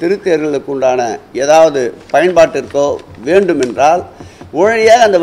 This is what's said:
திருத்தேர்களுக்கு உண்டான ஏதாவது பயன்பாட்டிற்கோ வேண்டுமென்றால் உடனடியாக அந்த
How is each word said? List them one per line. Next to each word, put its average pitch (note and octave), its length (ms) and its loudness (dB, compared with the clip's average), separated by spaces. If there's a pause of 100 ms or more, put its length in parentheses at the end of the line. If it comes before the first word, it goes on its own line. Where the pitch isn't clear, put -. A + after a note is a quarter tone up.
திருத்தேர்களுக்கு D#3 720 -4
உண்டான B2+ 240 0 (440)
ஏதாவது D3+ 380 4 (300)
பயன்பாட்டிற்கோ C#3+ 760 0 (420)
வேண்டுமென்றால் D#3 760 0 (540)
உடனடியாக A3 500 2
அந்த F#3 140 2